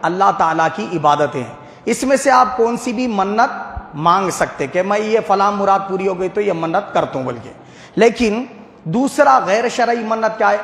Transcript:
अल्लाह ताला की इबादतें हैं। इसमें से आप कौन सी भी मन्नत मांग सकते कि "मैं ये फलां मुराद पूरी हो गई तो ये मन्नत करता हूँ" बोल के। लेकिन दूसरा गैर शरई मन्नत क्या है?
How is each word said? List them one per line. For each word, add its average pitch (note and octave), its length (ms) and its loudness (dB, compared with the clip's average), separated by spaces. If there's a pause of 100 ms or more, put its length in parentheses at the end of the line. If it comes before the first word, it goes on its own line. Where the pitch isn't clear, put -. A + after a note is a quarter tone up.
अल्लाह F#3 280 2
ताला D#3+ 360 2
की G3+ 140 -6 (100)
इबादतें D3 480 2
हैं। A#2 180 -12 (300)
इसमें C4 280 0
से C4+ 160 2
आप B3+ 240 4
कौन A#3+ 200 0
सी B3 160 -6
भी B3 160 -2
मन्नत G#3 880 -2
मांग F3 360 2
सकते C#3+ 340 -4
कि F3 160 -2
"मैं G#3 180 0
ये G#3+ 220 2
फलां G3+ 320 2
मुराद G3 280 2
पूरी F#3+ 240 -4
हो F#3+ 80 0
गई F3+ 140 -4
तो F#3+ 120 -4
ये G3+ 140 0
मन्नत E3 400 -4
करता - 240 -2
हूँ" C3 60 -4
बोल B2+ 120 -6
के। G#2+ 140 -16 (460)
लेकिन A3+ 520 2 (400)
दूसरा C4 520 2
गैर A3 280 0
शरई A#3 360 0
मन्नत A3 340 -2
क्या G#3 100 4
है? G#3 160 2